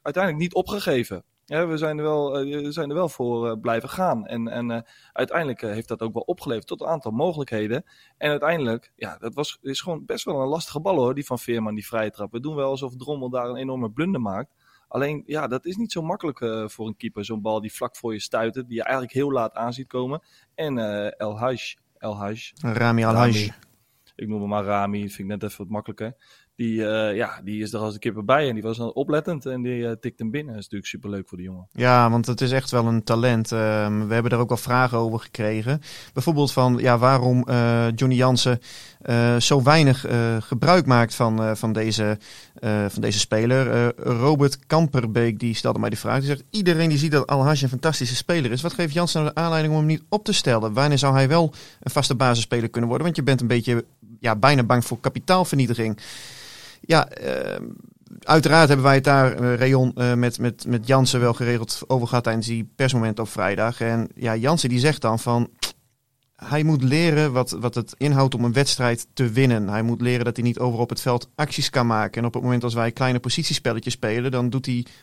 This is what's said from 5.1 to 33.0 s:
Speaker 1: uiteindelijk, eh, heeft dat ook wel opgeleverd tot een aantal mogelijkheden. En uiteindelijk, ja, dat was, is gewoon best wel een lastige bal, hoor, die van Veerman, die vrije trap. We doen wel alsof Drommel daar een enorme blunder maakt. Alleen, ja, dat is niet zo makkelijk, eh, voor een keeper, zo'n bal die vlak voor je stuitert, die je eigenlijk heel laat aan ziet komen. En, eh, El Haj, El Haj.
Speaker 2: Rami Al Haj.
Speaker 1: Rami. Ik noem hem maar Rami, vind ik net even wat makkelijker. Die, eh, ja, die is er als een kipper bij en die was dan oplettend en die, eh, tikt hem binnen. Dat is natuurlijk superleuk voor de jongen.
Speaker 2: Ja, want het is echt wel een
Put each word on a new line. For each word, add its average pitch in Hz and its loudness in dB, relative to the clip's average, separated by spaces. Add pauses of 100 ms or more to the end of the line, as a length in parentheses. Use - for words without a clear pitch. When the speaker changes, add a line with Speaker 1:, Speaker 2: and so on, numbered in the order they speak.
Speaker 1:
uiteindelijk, 135 -4
eh, 107 -6
heeft 113 -8
dat 113 -8
ook 113 -6
wel 113 -6
opgeleverd 135 -6
tot - -10
een - -8
aantal 147 -4
mogelijkheden. 127 -4 (340)
En 147 -2
uiteindelijk, 143 -2
ja, 87 -12
dat 110 -10
was, 147 -6
is 135 -8
gewoon 151 -8
best - -8
wel 151 -4
een 131 -2
lastige 156 -6
bal, 185 0
hoor, 131 2
die 143 -8
van 123 -6
Veerman, 113 -4
die 107 -10
vrije 107 -4
trap. 104 -12
We 117 -8
doen 151 -8
wel 139 -2
alsof 135 -6
Drommel 127 -8
daar 123 -4
een 123 -8
enorme 131 -6
blunder 151 -2
maakt. 104 -6 (360)
Alleen, 143 -4
ja, 147 -4
dat 123 -6
is 185 -8
niet 226 -6
zo 170 -6
makkelijk, 160 -6
eh, 110 -4
voor 110 -12
een 107 -8
keeper, 107 -8
zo'n 110 -8
bal 110 -2
die 107 -10
vlak - -8
voor 113 -6
je 104 -8
stuitert, 120 -4
die 120 -10
je 113 -4
eigenlijk 127 -4
heel 139 -2
laat 120 -2
aan 117 -6
ziet 131 -14
komen. 127 -6 (340)
En, 147 -4
eh, 104 -4
El 107 -6
Haj, 123 -2 (400)
El 107 -8
Haj. 104 -8 (240)
Speaker 2:
Rami 117 2
Al 113 4
Haj. 120 6
Speaker 1:
Rami. 104 0 (640)
Ik 110 -10
noem 107 -4
hem 101 -6
maar 104 0
Rami, 101 0
vind 101 -10
ik 98 -10
net 104 -8
even 104 -10
wat 98 -12
makkelijker. 107 -8 (400)
Die, 110 -2
eh, 107 0
ja, 104 -4
die 107 -6
is 107 -8
er 110 -6
als 107 -4
een 107 -14
kipper 107 -6
bij 139 2
en 120 -2
die 107 -6
was 113 -4
dan 117 -8
oplettend 151 -2
en 127 -6
die, 120 -4
eh, 117 -4
tikt 113 -10
hem 113 -6
binnen. 143 -8
Dat 104 -12
is - -20
natuurlijk 101 -10
superleuk 101 -10
voor 92 -16
de 87 -12
jongen. 92 -14
Speaker 2:
Ja, 123 4
want 117 2
het 123 -4
is 127 0
echt 131 -2
wel 120 2
een 113 2